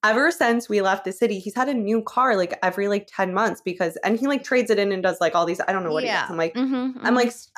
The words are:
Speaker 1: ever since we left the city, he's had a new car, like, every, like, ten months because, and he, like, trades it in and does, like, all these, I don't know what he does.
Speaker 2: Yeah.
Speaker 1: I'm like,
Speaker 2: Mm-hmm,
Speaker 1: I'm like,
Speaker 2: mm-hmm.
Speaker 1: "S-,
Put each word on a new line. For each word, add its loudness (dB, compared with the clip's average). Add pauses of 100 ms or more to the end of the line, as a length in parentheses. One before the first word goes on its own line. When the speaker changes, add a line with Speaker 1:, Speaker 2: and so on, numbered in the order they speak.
Speaker 1:
ever 4
since 0
we 2
left 0
the -6
city, 0
he's -8
had 0
a -2
new 0
car, 2
like, -2
every, 0
like, -2
ten -2
months 0
because, -4
and 0
he, -2
like, 0
trades 0
it 4
in 2
and -4
does, 2
like, 2
all 4
these, -4
I 0
don't -2
know -2
what 0
he -2
does. 0
Speaker 2:
Yeah. -2
Speaker 1:
I'm -6
like, 0
Speaker 2:
Mm-hmm, -4
Speaker 1:
I'm 4
like, 4
Speaker 2:
mm-hmm. -
Speaker 1:
"S-, -18